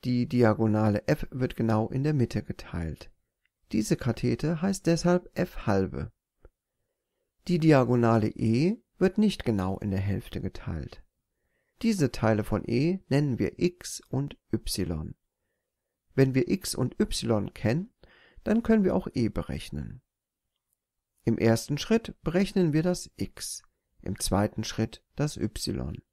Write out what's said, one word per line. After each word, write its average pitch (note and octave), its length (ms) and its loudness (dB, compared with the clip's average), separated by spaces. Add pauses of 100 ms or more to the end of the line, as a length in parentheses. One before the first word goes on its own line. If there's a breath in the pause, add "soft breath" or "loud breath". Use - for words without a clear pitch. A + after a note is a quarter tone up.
Die B2 220 0
Diagonale G#2+ 800 4
F - 240 0
wird B2+ 260 -4
genau A2 340 0
in C3 120 -2
der D3+ 120 0
Mitte A#2 280 0
geteilt. - 680 -10 (600)
Diese G#3+ 240 0
Kathete B2 640 -2
heißt F#3+ 260 -2
deshalb F3 480 2
F - 320 -4
halbe. F#2+ 440 0 (1400)
Die F3 100 2
Diagonale A#2+ 680 6
E C3 540 0 (160)
wird F#3 200 2
nicht G#3+ 260 2
genau F#2+ 340 0
in G#2 120 -4
der F#2+ 100 -2
Hälfte G2 400 -4
geteilt. - 640 -10 (800)
Diese G3 300 2
Teile A2 320 0
von - 220 -2
E D#3 420 0
nennen D3 300 0
wir - 200 -2
X - 500 -4
und C#3 300 -6 (140)
Y. E2+ 640 -6 (1000)
Wenn C3+ 200 4
wir C3 140 2
X - 260 -2
und - 260 -2
Y - 540 0
kennen, D#3 380 0 (520 soft breath)
dann A3+ 180 2
können A3 220 4
wir - 100 2
auch - 200 -2
E A#2 140 0
berechnen. C#2 720 -8 (1200)
Im A#2 140 0
ersten A#2 400 2
Schritt - 440 -2
berechnen F3+ 500 0
wir D#3 100 0
das F3+ 340 -4
X, - 460 -10 (400)
im F#2+ 160 -6
zweiten G#2 460 0
Schritt - 380 -6 (140)
das D3 200 -4
Y. - 680 -6 (100)